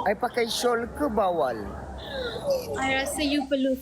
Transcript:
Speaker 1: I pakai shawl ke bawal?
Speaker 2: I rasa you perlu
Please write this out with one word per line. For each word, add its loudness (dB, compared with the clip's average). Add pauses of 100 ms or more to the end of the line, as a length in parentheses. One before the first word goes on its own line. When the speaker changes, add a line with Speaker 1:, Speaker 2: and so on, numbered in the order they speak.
Speaker 1:
I 4
pakai 0
shawl 2 (140)
ke 2
bawal? 2 (1200)
Speaker 2:
I 0
rasa -2
you 2
perlu 2